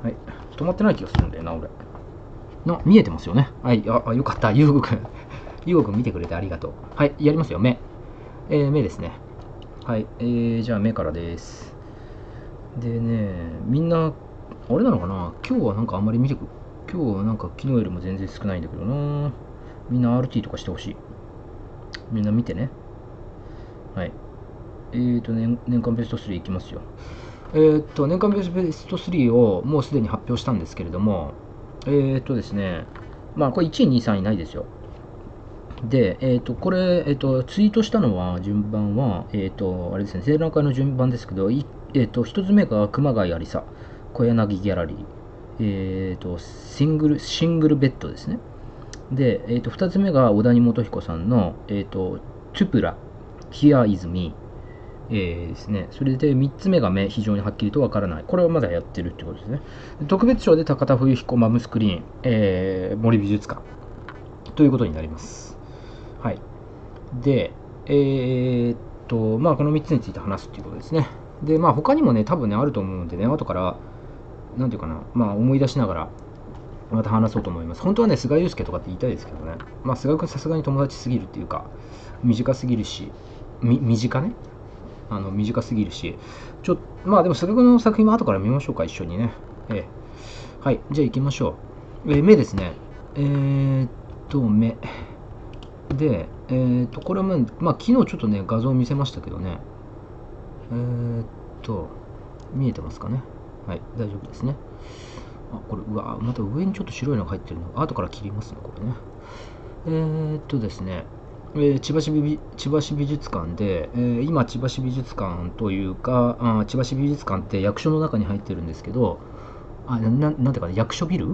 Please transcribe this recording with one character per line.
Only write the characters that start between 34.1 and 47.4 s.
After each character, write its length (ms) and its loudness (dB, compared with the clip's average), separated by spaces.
位 40 0
な 80 2
い 60 2
で 80 -4
す 80 -14
よ。 120 -8
で、 320 4
え 160 4
ー 40 4
っ 40 -8
と、 100 -4
こ 180 0
れ、 360 4
え 40 2
ー 40 4
っ 20 -8
と、 260 2
ツ 180 0
イ 60 8
ー 20 8
ト 140 4
し 60 0
た 100 4
の 180 4
は、 240 0
順 300 0
番 240 2
は、 360 2
え 160 0
ー 40 -4
っ 40 -12
と、 380 -2
あ 40 -2
れ 60 0
で 60 -4
す 60 -10
ね、 80 -4
展 160 4
覧 120 0
会 120 4
の 100 4
順 240 0
番 120 4
で 80 -2
す 100 -10
け 80 -6
ど、 140 2
い-、 160 0
え 100 6
ー 40 2
っ 20 -2
と、 140 0
一 200 0
つ 80 2
目 140 8
が 240 4
熊 240 2
谷 160 4
有 160 -2
沙、 180 -4
小 120 2
柳 340 4
ギ 140 0
ャ 20 0
ラ 100 0
リ 100 -6
ー、 100 -10
え 540 0
ー 20 -6
っ 20 -10
と、 220 -6
シ 460 -4
ン 120 4
グ 120 4
ル、 100 4
シ 260 -2